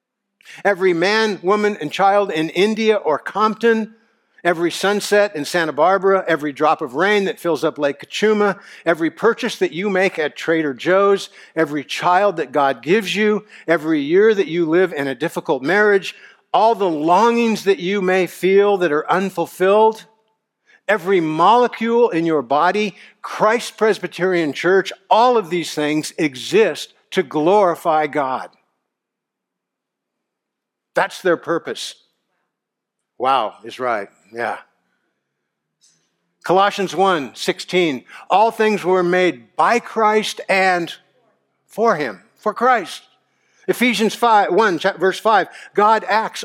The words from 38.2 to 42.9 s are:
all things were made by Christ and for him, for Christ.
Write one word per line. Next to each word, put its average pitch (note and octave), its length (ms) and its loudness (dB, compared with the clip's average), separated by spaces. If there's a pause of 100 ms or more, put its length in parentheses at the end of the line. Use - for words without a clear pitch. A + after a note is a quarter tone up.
all G#3 220 2
things G#3+ 340 -2
were F#3 180 2
made F3 540 -2
by G3 220 2
Christ A3 720 -2
and F#3 420 0 (720)
for G#3+ 320 0
him, A#2+ 280 -8 (100)
for - 180 -6
Christ. A3+ 520 -2 (640)